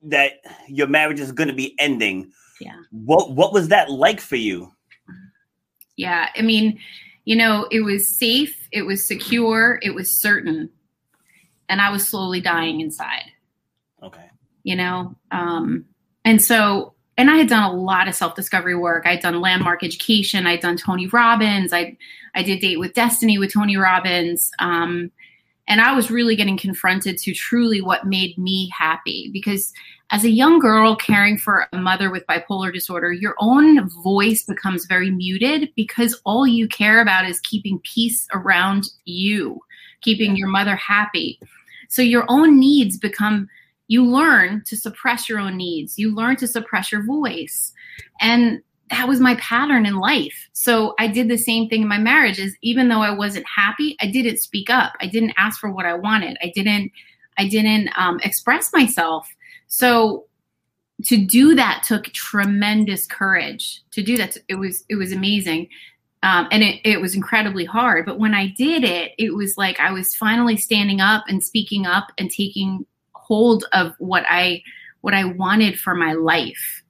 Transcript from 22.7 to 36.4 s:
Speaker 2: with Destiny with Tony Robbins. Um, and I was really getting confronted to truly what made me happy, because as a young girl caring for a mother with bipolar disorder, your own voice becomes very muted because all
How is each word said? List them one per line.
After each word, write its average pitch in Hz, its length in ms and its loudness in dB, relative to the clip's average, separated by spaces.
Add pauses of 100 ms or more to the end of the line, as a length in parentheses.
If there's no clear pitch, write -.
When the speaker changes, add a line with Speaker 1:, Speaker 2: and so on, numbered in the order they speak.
Speaker 2:
with 180 140 -6
Destiny 226 440 2
with 196 140 0
Tony 208 240 2
Robbins. 180 840 0
Um, 175 540 -2 (560)
and 208 120 2
I 247 140 4
was 233 160 0
really 233 240 2
getting 196 240 0
confronted 190 600 -2
to - 140 -6
truly 233 480 0
what 185 240 -2
made 190 320 -2
me 185 400 -4
happy, - 560 -4
because 196 400 -4 (380)
as 208 140 0
a 233 60 4
young 277 280 6
girl 220 380 4
caring 208 420 2
for 196 340 0
a 180 60 -6
mother 185 320 0
with 185 160 -10
bipolar 185 460 -4
disorder, 175 400 -6
your 185 280 -6
own 269 480 6 (140)
voice 202 420 2
becomes 185 420 -6
very 185 240 0
muted 190 640 -2
because 233 500 -2
all 233 220 2